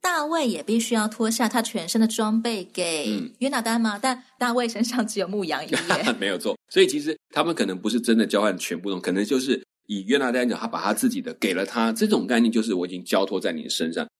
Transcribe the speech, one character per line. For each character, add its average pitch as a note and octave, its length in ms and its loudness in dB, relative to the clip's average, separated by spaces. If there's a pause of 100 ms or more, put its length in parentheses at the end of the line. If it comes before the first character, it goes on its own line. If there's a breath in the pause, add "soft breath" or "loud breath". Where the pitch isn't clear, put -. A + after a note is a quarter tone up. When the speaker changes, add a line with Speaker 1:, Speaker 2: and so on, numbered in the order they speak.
Speaker 1:
大 E4+ 220 0
卫 D#4 240 0
也 E3+ 160 -2
必 A3+ 160 2
须 A3+ 160 0
要 G#3+ 100 2
脱 A3 240 0
下 A3+ 180 2
他 A3+ 140 0
全 F3 260 -6
身 A3 120 2
的 A3 80 6
装 A3 340 0
备 A3 300 -2
给 E3 360 -2 (300)
约 C4 100 -2
拿 C4 140 -2
单 A3+ 180 0
吗？ G#3+ 160 0
Speaker 2:
嗯。 G#3 60 -10
Speaker 1:
但 B3+ 220 -2 (120)
大 B3 160 0
卫 A#3+ 160 0
身 A3+ 140 -2
上 A#3+ 240 0
只 G3+ 140 -4
有 F3 80 -2
牧 G3+ 160 -2
羊 D3+ 200 -4
衣 - 60 -10
耶。 D3 440 0
Speaker 2:
<laughs> A2+ 40 -8
没 G2 80 -2
有 F#2+ 100 0
错。 - 220 -4 (100)
所 F#3+ 140 6
以 F3+ 60 8
其 D3 100 -2
实 D3+ 180 -2 (160)
他 D3+ 120 2
们 E3 100 0
可 B2 100 0
能 F#2 140 -4
不 G#2+ 100 -2
是 A2+ 120 2
真 A#2 180 4
的 G#2 80 4
交 G#2 140 2
换 G2+ 180 2
全 - 180 -6
部 F#2+ 140 -6
东 F#2 80 -4
西， F2+ 60 -8
可 F2+ 80 0
能 G2 120 2
就 C3 140 0
是 C3 240 0 (240)
以 G2 220 -4
约 C3+ 100 4
拿 B2+ 140 0
单 B2 160 2
讲， F#2 100 -2
他 A2+ 80 -6
把 F2 160 -6
他 G2+ 100 2
自 A#2+ 160 2
己 - 140 0
的 D#2+ 120 -8
给 F#2+ 200 0
了 F#2+ 100 0
他， A2+ 280 0
这 A2+ 120 0
种 D3 220 2
概 A#2 140 2
念 A#2 100 6
就 A2+ 100 2
是 G#2+ 140 -2
我 F2+ 100 -2
已 F2 60 -8
经 F2+ 140 -10
交 G2 200 2
托 G2 140 -2
在 F2+ 140 -2
你 D2+ 160 -8
身 - 240 -2
上。 E2 120 -4 (160)